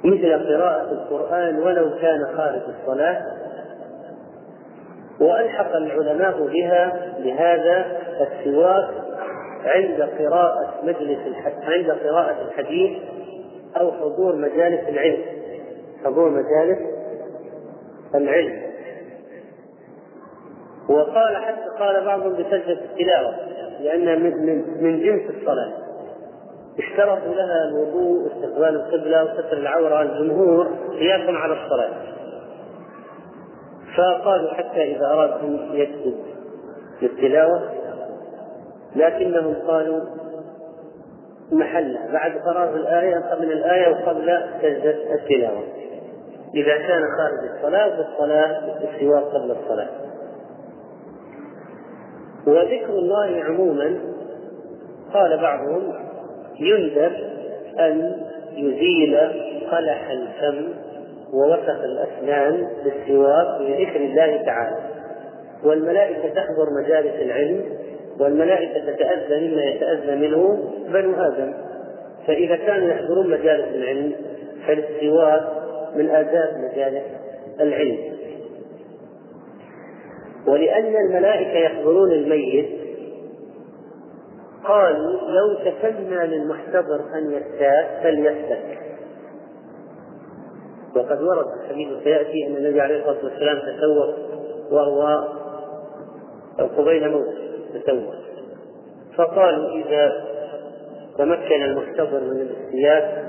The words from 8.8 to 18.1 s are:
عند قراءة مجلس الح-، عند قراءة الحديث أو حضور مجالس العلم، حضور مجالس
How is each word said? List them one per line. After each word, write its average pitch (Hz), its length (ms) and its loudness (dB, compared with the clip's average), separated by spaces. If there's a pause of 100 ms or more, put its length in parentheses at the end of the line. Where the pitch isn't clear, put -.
عند 165 380 2
قراءة 156 720 2 (100)
مجلس 151 440 -2
الح-، 135 420 -6
عند 165 220 2
قراءة 156 560 0
الحديث 160 500 -2 (800)
أو 170 140 2
حضور 165 440 0
مجالس 151 540 2
العلم، 147 320 2 (840)
حضور 156 240 4
مجالس 151 500 2 (1400)